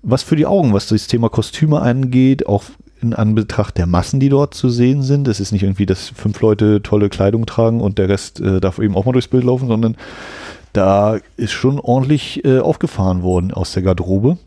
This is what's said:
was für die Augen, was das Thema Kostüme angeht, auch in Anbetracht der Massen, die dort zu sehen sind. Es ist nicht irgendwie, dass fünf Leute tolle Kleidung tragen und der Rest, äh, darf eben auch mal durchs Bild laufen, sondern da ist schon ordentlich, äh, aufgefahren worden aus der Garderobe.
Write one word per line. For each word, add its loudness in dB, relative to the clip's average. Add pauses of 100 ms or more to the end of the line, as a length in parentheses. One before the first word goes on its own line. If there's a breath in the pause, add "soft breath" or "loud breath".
was -2
für 0
die 2
Augen, 2
was 0
das 0
Thema 0
Kostüme 0
angeht, 2
auch 0 (380)
in -2
Anbetracht 0
der 0
Massen, 0
die 4
dort 2
zu 0
sehen 2
sind. 0
Es -2
ist -4
nicht 0
irgendwie, 0
dass -2
fünf -4
Leute 4
tolle 0
Kleidung 0
tragen 0
und -2
der 0
Rest, -4
äh, 0
darf -2
eben 0
auch 0
mal 0
durchs 0
Bild 0
laufen, 0
sondern 0 (760 loud breath)
da 2 (180)
ist -6
schon -2
ordentlich, -2
äh, 4
aufgefahren -2
worden 0
aus -6
der -4
Garderobe. 0